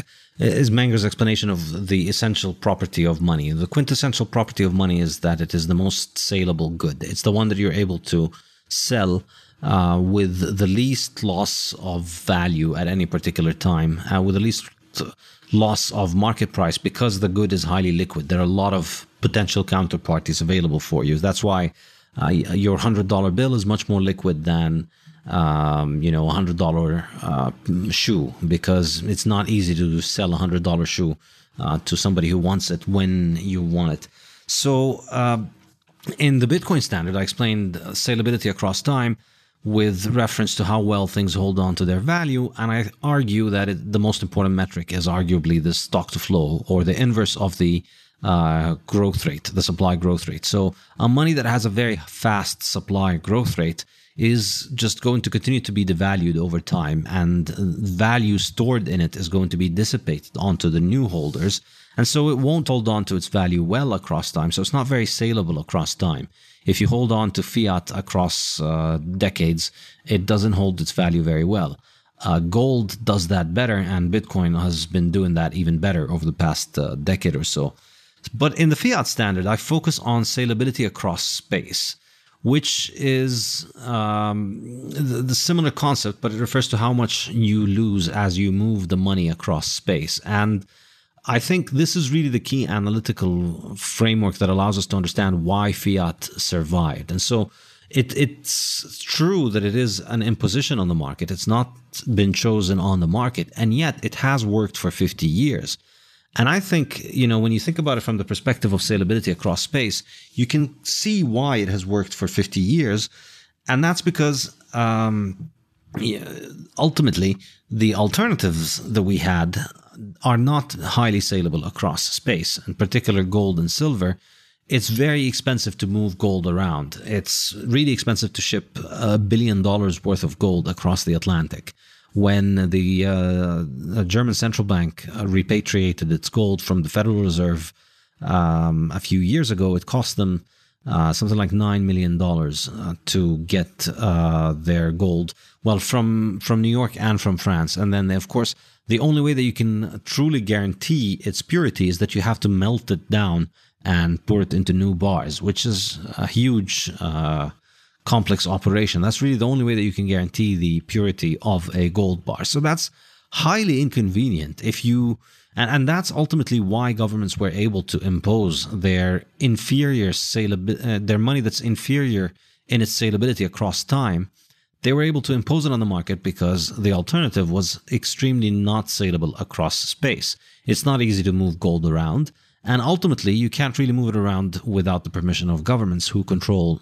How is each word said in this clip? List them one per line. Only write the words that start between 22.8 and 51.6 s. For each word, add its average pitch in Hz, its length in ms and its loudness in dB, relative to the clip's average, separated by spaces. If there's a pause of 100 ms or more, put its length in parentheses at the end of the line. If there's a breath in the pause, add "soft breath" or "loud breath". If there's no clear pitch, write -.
dollar 95 220 2
bill 127 240 2
is 101 120 0
much 104 220 -2
more 101 120 2
liquid 92 440 0
than, 82 440 0 (380 soft breath)
um, 76 760 0
you 82 80 2
know, 78 180 2
a 73 40 0
hundred 87 240 0
dollar, 82 500 0 (160)
uh, 67 280 -2 (400)
shoe, 87 420 0 (140)
because 85 560 0
it's 101 240 -2
not 104 220 0
easy 95 260 2
to 82 260 0
sell 90 320 -2
a 85 40 0
hundred 87 260 0
dollar 85 240 2
shoe, 80 300 -2 (420 soft breath)
uh, 78 260 -2
to 87 120 -2
somebody 87 320 2
who 90 100 2
wants 90 320 0
it 85 180 -6
when 92 480 2
you 92 260 -4
want 85 300 0
it. - 160 -8 (380 loud breath)
So, 135 640 0
uh, 123 280 0 (800)
in 139 200 4
the 120 80 4
Bitcoin 160 360 2
standard, 92 340 -2
I 95 60 0
explained, 104 540 -2
uh, 95 160 -12
salability 113 560 0
across 95 340 -2
time 123 360 0 (460 soft breath)
with 107 420 0
reference 113 480 0
to - 100 0
how 107 160 2
well 101 280 2
things 98 260 0
hold 95 240 0
on 92 160 2
to 92 100 0
their 90 140 2
value. 135 580 0
And 113 140 -2
I 113 200 0 (120)
argue 110 480 2
that 101 180 2
it, 101 240 -4
the 107 60 2
most 104 240 2
important 95 320 2
metric 92 380 -2
is 85 160 -2
arguably 85 520 2
the 82 140 0
stock - 380 -4
to - 60 -4
flow, 80 500 0
or 90 160 2
the 90 140 0
inverse 113 380 2
of 95 220 -2
the, 87 240 2 (400 soft breath)
uh, 82 540 2 (100)
growth 101 400 0
rate, 73 260 -6
the 95 100 0
supply 90 340 2
growth 87 320 0
rate. - 180 -8
So 95 280 0 (240 soft breath)
a 117 100 2
money 151 260 4
that 131 100 0
has 117 220 0